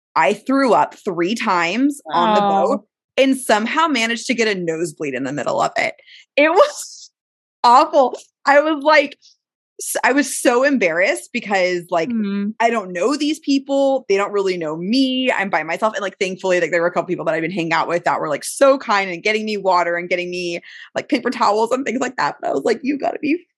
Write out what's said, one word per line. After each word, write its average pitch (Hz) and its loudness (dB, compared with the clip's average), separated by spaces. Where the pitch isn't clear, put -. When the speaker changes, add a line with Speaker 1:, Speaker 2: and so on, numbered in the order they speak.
Speaker 1:
I 165 4
threw 262 2
up 147 2
three 180 -4
times 220 0
on 214 2
the 208 4
Speaker 2:
Oh. 202 2
Speaker 1:
boat 196 0
and 269 2
somehow 240 0
managed 233 -2
to 262 0
get 226 0
a 202 0
nosebleed 160 -6
in 123 -4
the 131 -4
middle 139 -2
of 135 0
it. - -2
It 302 6
was - 2
awful. 277 6
I 285 6
was 302 0
like, 294 2
s-, - -8
I 247 2
was 277 0
so 247 2
embarrassed 220 0
because, 185 -2
like, 170 0
Speaker 2:
Mm. 202 -2
Speaker 1:
I 226 2
don't 202 -4
know 208 0
these 302 -2
people. 277 0
They 196 4
don't 202 -2
really 190 -2
know 160 -6
me. 254 0
I'm 196 -2
by 160 -2
myself. 180 -2
And, 202 -8
like, 190 -8
thankfully, 185 0
like, 160 -2
there 170 2
were 170 2
a 170 0
couple 175 -4
people 160 -4
that 160 0
I've 160 -2
been 165 -4
hanging 165 -2
out 160 0
with 170 -2
that 143 0
were, 156 -4
like, 143 -4
so 277 4
kind 202 -2
and 170 -8
getting 214 -2
me 214 -4
water 175 2
and 175 -6
getting 180 -2
me, 175 -6
like, - -6
paper 247 -2
towels 220 0
and 254 -2
things 226 -4
like 254 -6
that. 143 -2
But - -4
I - -2
was 139 -2
like, 233 0
"You 277 -4
gotta - -4
be 330 -4